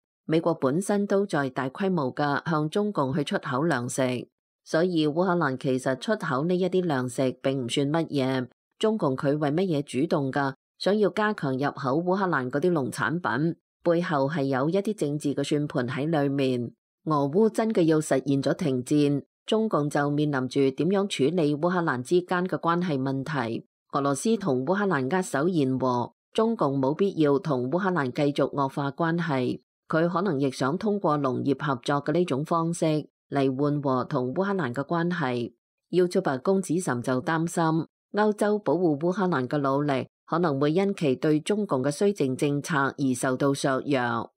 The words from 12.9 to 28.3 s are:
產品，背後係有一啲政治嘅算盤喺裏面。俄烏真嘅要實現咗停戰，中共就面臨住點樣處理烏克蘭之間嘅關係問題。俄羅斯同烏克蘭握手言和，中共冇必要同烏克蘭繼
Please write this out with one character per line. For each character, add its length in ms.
產 300
品， 360
背 180
後 280
係 160
有 260
一 80
啲 160
政 240
治 160
嘅 100
算 220
盤 200
喺 220
裏 220
面。 420
俄 240
烏 220
真 200
嘅 120
要 180
實 260
現 160
咗 120
停 280
戰， 400
中 240
共 220
就 200
面 220
臨 160
住 260
點 140
樣 180
處 300
理 200
烏 140
克 120
蘭 200
之 200
間 240
嘅 120
關 240
係 160
問 240
題。 440
俄 80
羅 140
斯 240
同 260
烏 100
克 120
蘭 280
握 60
手 260
言 320
和， 340
中 240
共 240
冇 140
必 260
要 180
同 320
烏 80
克 120
蘭 200
繼 220